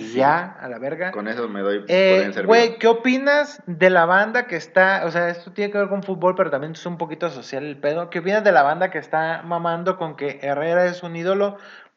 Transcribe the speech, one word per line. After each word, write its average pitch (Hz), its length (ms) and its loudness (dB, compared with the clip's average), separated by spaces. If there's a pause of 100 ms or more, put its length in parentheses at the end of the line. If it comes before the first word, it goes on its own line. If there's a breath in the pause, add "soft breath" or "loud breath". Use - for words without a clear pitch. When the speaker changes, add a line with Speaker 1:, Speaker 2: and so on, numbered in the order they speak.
Speaker 1:
Sí. 113 100 -8
Speaker 2:
ya, 165 420 2
a - 80 -12
la 117 120 -12
verga. 160 320 -8
Speaker 1:
Con 104 160 -8
eso 117 200 -4
me 101 140 -8
doy 101 180 0
por 104 120 -8
Speaker 2:
Eh, 190 280 6
Speaker 1:
bien 196 140 -2
servido. 196 140 -4
Speaker 2:
güey, 226 300 6
¿qué 220 100 2
opinas 269 800 2
de 180 220 4
la 175 160 4
banda 214 420 2
que 175 80 -6
está? 190 500 2
O 165 60 -4
sea, 170 180 0
esto 175 240 -10
tiene 208 180 -4
que 202 60 -4
ver 196 120 0
con 196 140 -4
fútbol, 180 320 0
pero 185 140 0
también 147 240 -4
es - 120 -14
un 139 120 -8
poquito 156 320 -6
social 135 360 -10
el 143 120 -10
pedo. 160 320 -4
¿Qué 170 100 -6
opinas 196 240 0
de 208 80 6
la 160 120 8
banda 165 260 0
que 175 80 -8
está 160 460 -2
mamando 170 540 -2
con 160 180 -6
que 143 260 -6
Herrera 160 440 0
es 175 180 -4
un 170 120 -10
ídolo? 196 420 -2 (400 loud breath)